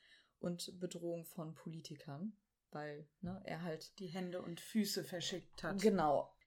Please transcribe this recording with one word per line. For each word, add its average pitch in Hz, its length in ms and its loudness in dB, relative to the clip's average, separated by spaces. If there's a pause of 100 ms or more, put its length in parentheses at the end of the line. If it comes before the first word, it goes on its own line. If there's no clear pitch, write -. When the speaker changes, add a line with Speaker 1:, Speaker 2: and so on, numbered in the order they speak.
(380)
Speaker 1:
und 175 420 -2
Bedrohung 170 460 -2
von 160 280 -6
Politikern, 160 800 -8 (380)
weil, 147 360 -6 (140)
ne, 185 240 -4
er 160 180 -4
halt 160 360 -6
Speaker 2:
Die 190 80 -6
Hände 180 340 -2
und 170 200 -6
Füße 196 440 2
verschickt - 580 -4
hat. 175 200 0
Speaker 1:
Genau, 170 500 8 (140)